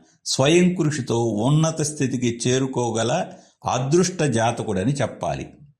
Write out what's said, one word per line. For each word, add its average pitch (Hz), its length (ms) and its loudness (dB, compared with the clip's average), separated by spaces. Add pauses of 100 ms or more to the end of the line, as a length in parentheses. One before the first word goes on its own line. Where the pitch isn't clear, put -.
(260)
స్వయం 175 480 4
కృషితో 131 500 0
ఉన్నత 151 580 2
స్థితికి 123 640 -2
చేరుకోగల 127 800 0 (440)
అదృష్ట 160 520 0
జాతకుడని 113 720 0
చెప్పాలి. 80 540 -4 (340)